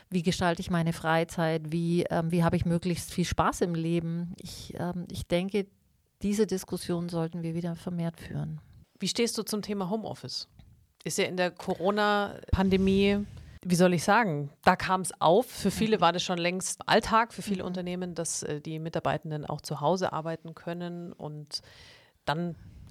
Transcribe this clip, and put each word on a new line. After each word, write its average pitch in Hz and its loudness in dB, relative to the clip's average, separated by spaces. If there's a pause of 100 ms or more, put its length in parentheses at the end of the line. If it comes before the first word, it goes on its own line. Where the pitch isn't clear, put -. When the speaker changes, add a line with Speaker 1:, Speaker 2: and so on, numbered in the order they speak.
Speaker 1:
wie 180 0
gestalte 175 2
ich 190 -4
meine 165 2
Freizeit, 160 0
wie, 170 2
ähm, 165 0
wie 175 4
habe 165 4
ich 170 2
möglichst 170 0
viel 175 0
Spaß - 0
im 175 0
Leben? 165 -2
Ich, - -14
ähm, 175 -6
ich 190 -8
denke, 196 -2 (540)
diese 208 2
Diskussion 175 -4
sollten 165 -4
wir 165 -4
wieder 170 -4
vermehrt 165 -4
führen. 151 -8 (360)
Speaker 2:
Wie 190 -2
stehst 233 0
du 220 -4
zum 208 -4
Thema 196 -4
Homeoffice? - -6 (560)
Ist - -4
ja 196 2
in 151 -4
der 180 2
Corona-Pandemie, 196 2 (380)
wie 180 2
soll 180 8
ich 165 0
sagen, 180 4 (140)
da 185 8
kam's 185 0
auf. 190 6
Für - -2
viele 214 2
Speaker 1:
Mhm. 175 0
Speaker 2:
war 170 6
das 175 -2
schon 180 -2
längst 175 -4
Alltag, 226 4
für 185 -10
viele 196 -4
Speaker 1:
Mhm. 185 -6
Speaker 2:
Unternehmen, 180 -6
dass, 165 -6
äh, 151 -4
die 156 -6
Mitarbeitenden 156 -4
auch 151 -6
zu 147 -8
Hause 175 0
arbeiten 160 -8
können. 175 -10
Und 151 -10 (640)
dann 165 -2 (360)